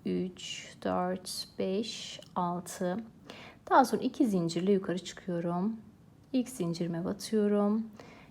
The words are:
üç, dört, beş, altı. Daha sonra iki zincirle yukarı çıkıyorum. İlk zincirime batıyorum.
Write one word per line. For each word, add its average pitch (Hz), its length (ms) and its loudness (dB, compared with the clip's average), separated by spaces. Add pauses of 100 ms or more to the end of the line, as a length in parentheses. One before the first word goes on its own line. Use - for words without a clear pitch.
üç, 185 640 -4 (160)
dört, 185 640 -2 (100)
beş, 196 640 -4 (160)
altı. 180 600 -2 (760)
Daha 302 140 10
sonra - 180 0
iki 254 240 2
zincirle 175 460 2
yukarı 185 260 2
çıkıyorum. 175 800 -2 (560)
İlk 254 160 0
zincirime 170 560 -2
batıyorum. 208 840 2 (440)